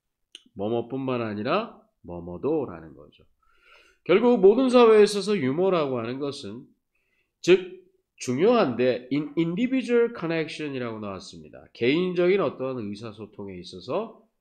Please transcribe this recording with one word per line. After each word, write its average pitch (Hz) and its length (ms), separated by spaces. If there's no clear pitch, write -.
뭐뭐뿐만 117 680
아니라 117 600
뭐뭐도라는 117 920
거죠. 71 280
결국 214 340
모든 226 300
사회에 226 340
있어서 202 340
유머라고 147 640
하는 120 200
것은, 135 460
즉 - 440
중요한데 127 960
in 143 260
individual 233 800
connection이라고 147 800
나왔습니다. 87 760
개인적인 180 640
어떤 131 400
의사소통에 104 800
있어서 110 680